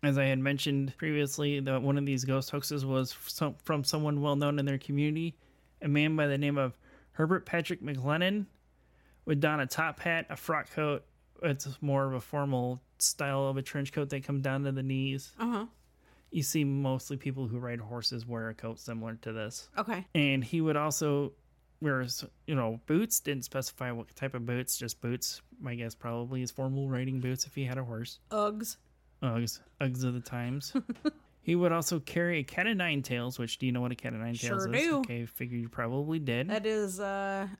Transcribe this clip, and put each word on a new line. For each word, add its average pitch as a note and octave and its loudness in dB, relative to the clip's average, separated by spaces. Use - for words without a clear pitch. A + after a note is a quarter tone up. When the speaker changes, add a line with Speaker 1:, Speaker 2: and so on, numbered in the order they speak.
Speaker 1:
As C#3+ 4
I C#3 6
had C3+ 4
mentioned C#3 2
previously, D3 2
that C3+ 2
one C#3 4
of C#3 0
these C3 0
ghost C3 2
hoaxes C#3+ -2
was C3 2
f-, - -12
some, D3 -2
from D3 0
someone D3+ 2
well C#3+ 4
known D3 2
in C#3 2
their C#3 0
community. D3+ 0
A D3+ 0
man D3+ 4
by D3+ 4
the C#3 2
name C#3+ 2
of C3 0
Herbert E3+ 2
Patrick E3+ -2
McLennan D#3 2
would D3 4
don D3+ 4
a C3 2
top D#3+ -2
hat, E3 2
a D3 -6
frock D3+ -2
coat. D3+ 0
It's C#3 0
more C#3 4
of C3 0
a B2 -2
formal C3 0
style C#3 2
of C3+ 0
a C3+ -2
trench C#3 -4
coat C#3+ 0
that C3+ -4
comes C#3 0
down C#3 0
to C#3 0
the C3+ -2
knees. C3+ -2
Speaker 2:
Uh-huh. A#3 -2
Speaker 1:
You D#3+ 0
see D3+ 2
mostly C#3 0
people C3 -2
who A#2+ -2
ride A#2+ -4
horses A#2 -4
wear A2+ -4
a A2 -6
coat A2+ -8
similar A2+ -6
to A2+ -6
this. A2 -8
Speaker 2:
Okay. F#3+ -4
Speaker 1:
And C#3 4
he D#3+ 0
would D#3 4
also D3 2
wear, C#3 2
s-, - -4
you D#3 0
know, A2+ 0
boots. G3 4
Didn't C3+ -2
specify B2+ -4
what A#2 -8
type C3+ -4
of A#2+ -4
boots, B2 -2
just - -6
boots. - -2
My B2 -6
guess A#2 -6
probably A#2+ -4
is B2 -4
formal C3+ -2
riding C3 0
boots B2+ 0
if - -18
he C#3 -2
had B2+ -2
a B2+ -4
horse. A#2 -8
Speaker 2:
Uggs. G#3+ 0
Speaker 1:
Uggs. A#2 0
Uggs B2+ 0
of B2 2
the B2 -2
times. B2 -6
Speaker 2:
<laughs> - -2
Speaker 1:
He E3 4
would F3 6
also E3 0
carry E3+ 0
a C#3+ 0
cat F3 -2
o' A#3 2
nine E3+ 0
tails, B2 -2
which, A#2 -4
do C3+ 0
you B2+ 2
know B2 0
what B2 -2
a - -4
cat B2 -6
o' - -6
nine A2+ -4
tails A#2 0
Speaker 2:
Sure A#2 0
Speaker 1:
is? C4 4
Speaker 2:
do. D#4+ 2
Speaker 1:
Okay, A#2+ -4
figured A#2+ -6
you A#2 -4
probably C#3 -2
did. C3 0
Speaker 2:
That G#3 0
is, G#3 0
uh, G3 -2